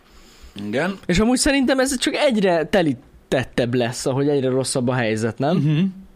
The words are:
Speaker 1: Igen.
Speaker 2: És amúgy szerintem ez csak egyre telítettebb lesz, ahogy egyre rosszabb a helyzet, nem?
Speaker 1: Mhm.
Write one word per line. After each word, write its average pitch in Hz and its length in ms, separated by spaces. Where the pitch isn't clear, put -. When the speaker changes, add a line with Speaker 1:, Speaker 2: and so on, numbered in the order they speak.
Speaker 1:
Igen. 160 380
Speaker 2:
És 175 140
amúgy 240 180
szerintem 269 420
ez 262 180
csak - 180
egyre 196 500
telítettebb 131 1080
lesz, 120 320
ahogy 139 240
egyre 139 200
rosszabb 127 380
a 127 60
helyzet, 110 440
nem? 156 200
Speaker 1:
Mhm. 151 260